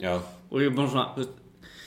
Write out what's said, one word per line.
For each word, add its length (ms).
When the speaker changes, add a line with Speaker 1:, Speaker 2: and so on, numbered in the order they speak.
Speaker 1:
Já. 140
Speaker 2:
Og 180
ég 80
er 80
bara 100
svona, 240
þú 80
veist, 160